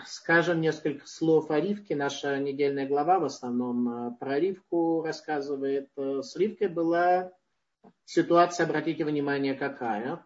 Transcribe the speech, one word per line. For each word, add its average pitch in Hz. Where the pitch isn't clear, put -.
скажем 165
несколько 151
слов 160
о 151
Ривке. 196
Наша 139
недельная 139
глава 151
в 156
основном, 123
э, 120
про 139
Ривку 165
рассказывает. 139
Э, 135
с -
Ривкой 208
была 175
ситуация, 170
обратите 151
внимание, 139
какая, 131